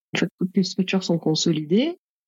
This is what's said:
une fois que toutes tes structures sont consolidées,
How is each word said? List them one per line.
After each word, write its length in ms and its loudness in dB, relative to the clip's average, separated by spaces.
une 60 -4
fois 80 2
que 120 -12
toutes 140 -4
tes 100 2
structures 400 -2
sont 160 0
consolidées, 760 0